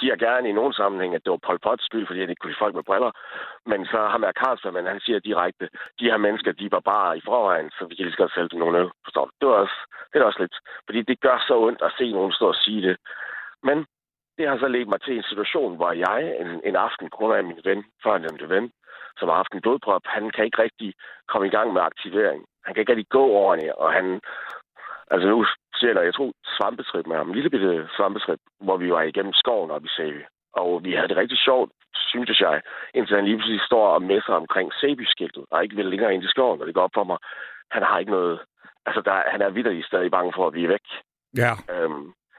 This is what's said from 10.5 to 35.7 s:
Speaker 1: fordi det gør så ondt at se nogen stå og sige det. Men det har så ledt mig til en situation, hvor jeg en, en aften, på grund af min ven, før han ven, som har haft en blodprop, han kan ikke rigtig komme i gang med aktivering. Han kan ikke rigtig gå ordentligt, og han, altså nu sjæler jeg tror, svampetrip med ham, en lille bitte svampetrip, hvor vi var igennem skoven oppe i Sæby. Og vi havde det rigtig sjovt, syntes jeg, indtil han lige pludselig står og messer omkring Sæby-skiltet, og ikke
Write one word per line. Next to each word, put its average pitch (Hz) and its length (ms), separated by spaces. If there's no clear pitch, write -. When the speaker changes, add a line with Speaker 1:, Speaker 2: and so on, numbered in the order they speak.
Speaker 1:
fordi 113 160
det 123 180
gør 127 180
så 139 60
ondt 120 160
at 82 160
se 120 140
nogen 95 200
stå - 160
og 76 60
sige 107 340
det. 92 80
Men 139 160
det 156 100
har 135 100
så 135 100
ledt 123 200
mig 101 140
til 131 140
en 107 60
situation, 104 540
hvor 87 160
jeg 101 480
en, 85 240
en 95 120
aften, 95 340
på - 60
grund 92 180
af 98 100
min 85 200
ven, 101 200
før 110 100
han 78 360
ven, 104 220
som 90 100
har 82 80
haft 92 180
en 92 60
blodprop, 107 460
han 107 240
kan 107 140
ikke 113 180
rigtig 107 320
komme 101 180
i 95 40
gang 107 220
med 90 100
aktivering. 90 640
Han 95 100
kan 110 60
ikke 107 120
rigtig 110 160
gå 135 220
ordentligt, 92 420
og 80 200
han, 92 280
altså 92 180
nu 110 180
sjæler 113 260
jeg 87 120
tror, 131 180
svampetrip - 640
med 82 100
ham, 78 120
en 92 60
lille 139 160
bitte 90 460
svampetrip, 98 420
hvor 95 160
vi 90 160
var 82 100
igennem 95 300
skoven 101 380
oppe 76 160
i - 100
Sæby. 76 260
Og 87 320
vi 92 80
havde 92 160
det - 80
rigtig - 220
sjovt, 127 320
syntes 120 460
jeg, 78 220
indtil 107 220
han 101 80
lige 104 120
pludselig 107 240
står 110 340
og 87 80
messer 98 320
omkring 85 460
Sæby-skiltet, 123 720
og 82 120
ikke 107 140